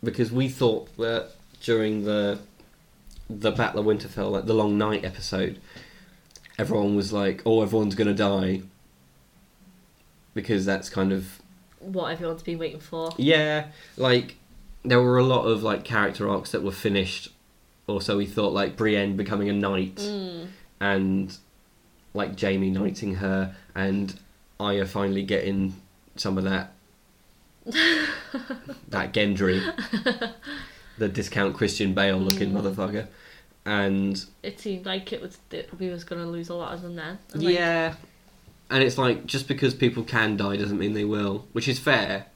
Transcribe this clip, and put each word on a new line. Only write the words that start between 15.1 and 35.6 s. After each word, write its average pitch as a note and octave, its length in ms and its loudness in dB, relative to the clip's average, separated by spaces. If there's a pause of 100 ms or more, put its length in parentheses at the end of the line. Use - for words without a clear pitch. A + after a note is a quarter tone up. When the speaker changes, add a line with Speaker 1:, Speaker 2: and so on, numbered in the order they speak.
Speaker 1:
a B2 60 8
lot B2+ 220 4
of, A2 180 2
like, G#2 200 0
character G#2 460 0
arcs G2 220 -2
that G#2+ 100 0
were F#2+ 100 -2
finished, G2 580 0 (580)
or G2+ 140 0
so G2+ 160 0
we G2+ 100 2
thought, G2+ 260 0
like, G2+ 240 0
Brienne G2+ 400 2
becoming G2+ 320 0
a G2+ 40 2
knight, G2 420 0
Speaker 2:
Mm. F#3+ 520 -8 (320)
Speaker 1:
and, G2 560 0 (760)
like, F#2+ 260 -6
Jaime G2 300 2
knighting F#2+ 460 -2
her, F#2+ 400 -2 (180)
and G2 400 -2 (460)
Arya G2+ 260 0
finally G2 380 0
getting G2 500 0 (420)
some F#2+ 220 -2
of F#2 60 0
that, F#2+ 300 -2 (920)
Speaker 2:
<laughs> - 0 - (1200)
Speaker 1:
that - 240 -4
Gendry. G2 460 4 (720)
Speaker 2:
<laughs> - 20 -16 (640)
Speaker 1:
The A2 100 0
discount G2 480 -2
Christian G2 380 0
Bale G2 240 2
looking F#2+ 340 0
Speaker 2:
Mm. G2+ 100 0
Speaker 1:
motherfucker. G2+ 460 -4 (580)
And G2 560 0 (220)
Speaker 2:
It - 160 -10
seemed F#3+ 260 -8
like F#3+ 280 -6
it - 80 -8
was, - 160 -14 (100)
that - 320 -12